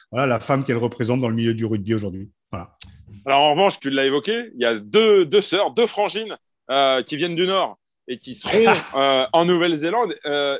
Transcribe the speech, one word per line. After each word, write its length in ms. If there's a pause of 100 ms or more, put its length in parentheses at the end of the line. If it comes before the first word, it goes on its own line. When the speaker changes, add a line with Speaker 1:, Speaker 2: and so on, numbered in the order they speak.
(100)
Speaker 1:
voilà, 160
la 140
femme 240
qu'elle 140
représente 420
dans 80
le 60
milieu 180
du 140
rugby 280
aujourd'hui. 360 (200)
Voilà. 240 (520)
Speaker 2:
Alors, 140
en 100
revanche, 280
tu 120
l'as 160
évoqué, 480
il 80
y 20
a 140
deux, 480
deux 160
sœurs, 320
deux 120
frangines, 520 (320)
euh, 320
qui 160
viennent 180
du 100
Nord 320 (300)
et 100
qui 160
seront, 160
Speaker 1:
<laughs> 460
Speaker 2:
euh, 340
en 140
Nouvelle-Zélande, 720 (100)
euh, 360